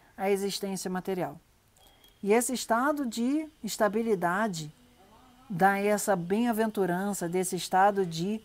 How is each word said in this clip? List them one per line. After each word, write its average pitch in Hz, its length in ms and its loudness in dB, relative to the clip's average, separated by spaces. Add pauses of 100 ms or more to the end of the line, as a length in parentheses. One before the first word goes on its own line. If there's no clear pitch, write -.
(160)
a 196 140 -2
existência 196 580 -2
material. 180 520 -4 (840)
E 196 100 2
esse 240 200 2
estado 269 520 0
de 254 440 -2 (160)
estabilidade, 196 1080 -2 (760)
dá 196 280 4
essa 202 380 2
bem-aventurança, 202 1120 0
desse 180 280 -2
estado 196 500 4
de 175 380 -4